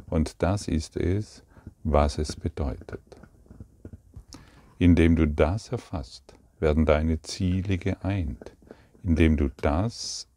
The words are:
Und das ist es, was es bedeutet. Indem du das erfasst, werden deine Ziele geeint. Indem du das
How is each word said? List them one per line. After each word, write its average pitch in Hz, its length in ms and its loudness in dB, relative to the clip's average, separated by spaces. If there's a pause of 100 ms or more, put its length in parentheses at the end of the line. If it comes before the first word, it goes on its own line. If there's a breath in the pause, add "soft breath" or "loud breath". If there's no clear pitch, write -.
Und 80 320 -4
das 95 280 -2
ist - 260 -4
es, - 480 -4 (400 loud breath)
was 73 360 2
es - 180 -6
bedeutet. - 640 -6 (1800 loud breath)
Indem 82 360 6
du 80 120 2
das 78 440 0
erfasst, - 600 -10 (260)
werden 78 260 2
deine 78 360 2
Ziele 92 560 -4
geeint. 92 760 -6 (500 loud breath)
Indem 80 340 4
du 69 120 0 (120)
das - 760 -4